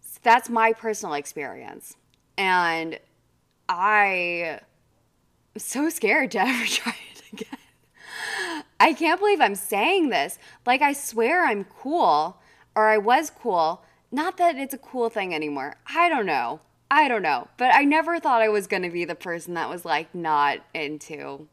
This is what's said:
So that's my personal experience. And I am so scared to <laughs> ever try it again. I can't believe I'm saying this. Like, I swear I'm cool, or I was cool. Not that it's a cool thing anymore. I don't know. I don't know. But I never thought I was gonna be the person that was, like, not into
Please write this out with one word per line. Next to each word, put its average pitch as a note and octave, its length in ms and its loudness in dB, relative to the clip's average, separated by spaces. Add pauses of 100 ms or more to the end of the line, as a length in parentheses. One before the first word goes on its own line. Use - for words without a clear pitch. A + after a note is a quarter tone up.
So - 220 -20
that's A#3+ 260 6
my A3+ 240 2
personal G#3+ 420 -6
experience. C3 800 -10 (420)
And E3+ 640 0 (680)
I F3+ 880 0 (960)
am G#3+ 40 -10
so D4 300 -2
scared C4 420 0
to - 80 -4
<laughs> - 20 2
ever A#3+ 240 0
try - 300 -4 (180)
it - 100 -20 (100)
again. - 260 -14 (1200)
I D#4+ 140 6
can't E4 260 0
believe G4+ 220 2
I'm G3+ 140 2
saying D#4 540 0
this. E3 280 -2 (280)
Like, B3+ 160 2
I C#4+ 120 2
swear C#4 520 0
I'm G#3 200 -2
cool, F#3 720 0 (380)
or G#3+ 140 4
I G#3+ 80 4
was B3 320 2
cool. F3 540 -2 (280)
Not E4 260 -4
that E4+ 200 2
it's C4+ 160 -6
a B3 60 -12
cool A#3 300 -4
thing F#3+ 240 -4
anymore. D3 420 -6 (120)
I E4+ 220 2
don't B3+ 160 0
know. C3+ 340 -2 (300)
I D4 180 6
don't A3+ 140 0
know. C#3+ 260 0 (100)
But B3 160 4
I C#4+ 100 6
never D#4+ 360 2
thought B3 220 2
I A3 80 4
was G#3 180 0
gonna F#3 220 -2
be E3+ 160 -4
the F3 100 -8
person F3 380 -10
that D#3 160 -4
was, E3+ 160 -10
like, D#3+ 280 -2
not D3 460 0 (140)
into D3 800 -10